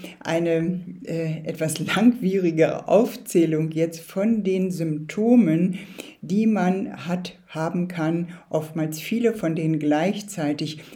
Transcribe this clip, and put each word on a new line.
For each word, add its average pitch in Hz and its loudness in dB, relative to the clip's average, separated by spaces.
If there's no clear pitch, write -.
eine, 165 0
äh, 160 -4
etwas 160 -2
langwierige 180 2
Aufzählung 165 2
jetzt 160 -2
von 214 -2
den 185 0
Symptomen, 165 4
die 202 2
man 185 0
hat, 180 -6
haben 170 -2
kann, 170 0
oftmals 156 -2
viele 226 0
von 165 -2
denen 160 0
gleichzeitig, 151 -2